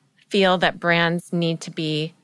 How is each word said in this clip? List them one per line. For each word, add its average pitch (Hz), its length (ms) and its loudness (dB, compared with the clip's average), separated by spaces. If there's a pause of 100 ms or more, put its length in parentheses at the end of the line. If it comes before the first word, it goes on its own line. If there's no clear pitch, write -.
(280)
feel 190 300 4
that 170 200 0
brands 170 540 0
need 165 300 -2
to - 80 -12
be 156 420 -4 (120)